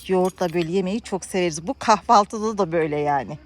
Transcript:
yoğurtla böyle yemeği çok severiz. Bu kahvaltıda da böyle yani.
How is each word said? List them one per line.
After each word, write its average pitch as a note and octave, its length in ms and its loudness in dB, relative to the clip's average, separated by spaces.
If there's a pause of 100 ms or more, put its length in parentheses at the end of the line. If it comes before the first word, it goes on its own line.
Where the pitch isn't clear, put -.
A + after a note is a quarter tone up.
yoğurtla F#3 460 0
böyle E3 180 0
yemeği F#3+ 300 -2
çok - 240 -6
severiz. E3+ 420 -2
Bu C4+ 120 -4
kahvaltıda G#3+ 800 2
da F#3 140 0
böyle D#3 280 0
yani. C#3+ 460 -2